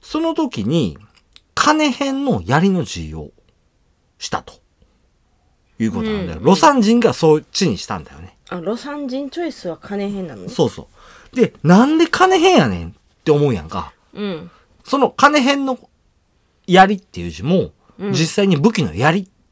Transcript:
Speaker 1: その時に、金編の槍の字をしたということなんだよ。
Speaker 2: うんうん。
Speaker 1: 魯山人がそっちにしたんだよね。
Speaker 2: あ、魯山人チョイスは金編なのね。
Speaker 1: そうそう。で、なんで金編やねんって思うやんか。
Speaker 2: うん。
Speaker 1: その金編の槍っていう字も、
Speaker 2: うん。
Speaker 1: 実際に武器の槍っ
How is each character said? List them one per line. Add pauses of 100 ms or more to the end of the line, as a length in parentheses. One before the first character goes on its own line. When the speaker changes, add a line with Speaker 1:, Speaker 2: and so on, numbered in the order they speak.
Speaker 1:
そ
の
時
に、 (560)
金
編
の
槍
の
字
を (880)
し
た
と (1300)
い
う
こ
と
な
ん
だ
よ。
Speaker 2:
う
ん
う
ん。
Speaker 1:
魯
山
人
が
そ
っ
ち
に
し
た
ん
だ
よ
ね。 (120)
Speaker 2:
あ、
魯
山
人
チ
ョ
イ
ス
は
金
編
な
の
ね。
Speaker 1:
そ
う
そ (440)
う。
で、 (100)
な
ん
で
金
編
や
ね
ん
っ (320)
て
思
う
や
ん
か。 (200)
Speaker 2:
う
ん。 (320)
Speaker 1:
そ
の
金
編
の (880)
槍
っ
て
い
う
字
も、 (260)
Speaker 2:
う
ん。
Speaker 1:
実
際
に
武
器
の
槍
っ (240)